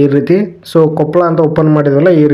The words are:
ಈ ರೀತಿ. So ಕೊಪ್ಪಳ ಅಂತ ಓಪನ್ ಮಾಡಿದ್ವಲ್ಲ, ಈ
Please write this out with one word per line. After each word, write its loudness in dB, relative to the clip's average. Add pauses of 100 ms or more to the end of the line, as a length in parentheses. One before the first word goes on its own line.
ಈ 4 (120)
ರೀತಿ. 0 (340)
So 2 (200)
ಕೊಪ್ಪಳ 0
ಅಂತ -2
ಓಪನ್ 0
ಮಾಡಿದ್ವಲ್ಲ, 0 (100)
ಈ 4